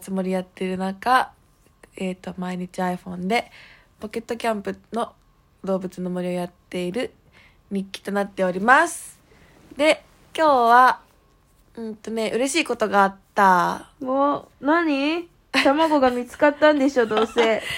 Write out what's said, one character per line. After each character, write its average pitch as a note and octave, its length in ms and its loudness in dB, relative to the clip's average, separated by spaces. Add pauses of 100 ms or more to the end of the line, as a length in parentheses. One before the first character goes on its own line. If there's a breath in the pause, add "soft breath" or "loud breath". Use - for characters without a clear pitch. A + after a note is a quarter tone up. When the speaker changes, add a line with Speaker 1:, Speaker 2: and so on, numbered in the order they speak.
Speaker 1:
集 G3 100 -12
ま F#3+ 100 -2
り F#3 80 -4
や F#3 100 -2
っ F#3 40 -8
て - 220 -8
る F#3 120 -6
中、 F#3+ 560 -2 (600)
え F#3 160 -6
ー F#3 40 -12
っ - 20 -18
と、 - 200 -12
毎 F3+ 180 -8
日 F3+ 240 -8
iPhone F3+ 460 -6
で、 A#3 260 -2 (480 loud breath)
ポ G#3+ 80 -12
ケ A#3 120 -10
ッ - 20 -6
ト A#3 160 -8
キ A#3 100 -4
ャ A3 60 0
ン G3+ 80 -8
プ F#3+ 180 -10 (140)
の - 180 -6 (500)
動 F#3 160 -2
物 F#3 220 -10
の F3+ 80 -6
森 F3+ 200 -6
を - 20 -4
や F3+ 160 -4
っ F3+ 40 -14 (200)
て F3+ 140 -6
い F3+ 80 -6
る A#3+ 200 -6 (580 soft breath)
日 G3 220 -6
記 - 100 -16
と G3+ 100 -10
な G3+ 100 -2
っ G3 80 -8
て F#3+ 120 -6
お F#3 80 0
り F#3 100 -6
ま C#4 280 4
す。 - 320 -16 (560 soft breath)
で、 D4+ 260 2 (320)
今 D#4+ 120 2
日 D4 80 6
は、 A#3+ 460 6 (760)
う A3+ 140 -10
ん G#3+ 60 -14
と - 140 -14
ね、 A3 240 -4
嬉 C4+ 260 0
し - 20 2
い - 20 -10
こ A#3+ 120 -4
と G#3+ 120 -2
が G3+ 140 4
あ G3 60 6
っ G3 80 -10 (180)
た。 F#3 560 2 (120)
Speaker 2:
お、 C#4 460 -2 (140)
何？ D#4 680 -2 (220)
卵 D4+ 500 2
が B3+ 100 4
見 B3 160 -4
つ - 100 -20
か D4+ 120 2
っ D4 100 0
た D4+ 140 6
ん D4 80 0
で C4+ 80 2
し C4+ 120 0
ょ、 A3+ 60 2
ど A3 160 0
う A3+ 60 0
せ。 A3+ 340 0 (160)